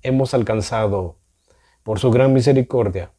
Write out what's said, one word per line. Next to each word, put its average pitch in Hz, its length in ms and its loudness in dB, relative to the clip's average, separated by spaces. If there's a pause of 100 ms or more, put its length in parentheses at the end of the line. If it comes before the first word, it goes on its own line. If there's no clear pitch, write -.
hemos 131 320 -2
alcanzado, 107 840 -2 (640)
por 107 160 -4
su 127 120 2
gran 131 220 4
misericordia 123 840 0